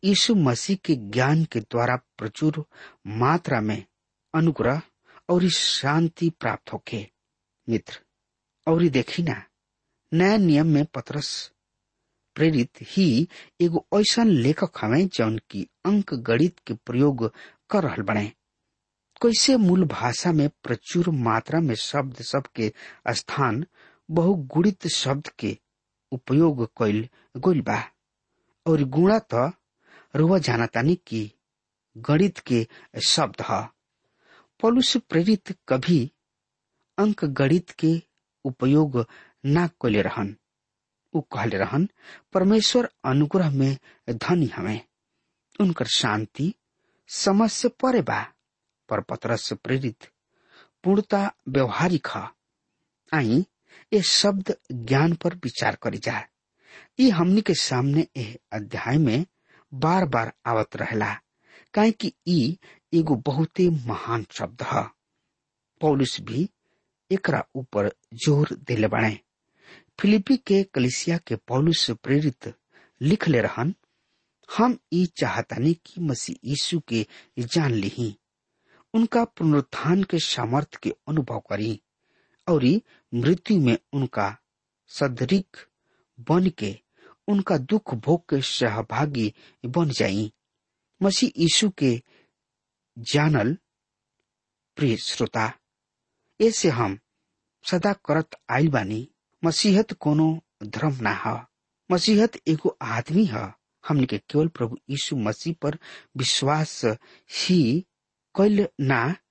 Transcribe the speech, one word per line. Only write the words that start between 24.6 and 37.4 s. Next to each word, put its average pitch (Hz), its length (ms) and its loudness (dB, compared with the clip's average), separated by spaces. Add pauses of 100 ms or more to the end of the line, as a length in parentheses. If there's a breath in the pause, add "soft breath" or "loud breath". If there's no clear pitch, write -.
शब्द 143 420 -2
के 104 300 -8 (540)
उपयोग 135 540 2
कइल 110 420 -2 (280 soft breath)
गइल 156 240 2
बा 117 300 -4 (760)
और 156 160 4
गुणा 170 360 2
त 131 340 -2 (640 soft breath)
रुआ 165 220 4
जानतानी 120 560 0
कि 110 380 -6 (640)
गणित 151 420 0
के 117 280 0 (340 loud breath)
शब्द 110 420 0
ह। 104 200 -4 (960 soft breath)
पौलुस 240 360 2
प्रेरित 196 640 0 (100)
कभी 131 440 0 (840)
अंक 202 260 0
गणित 143 460 0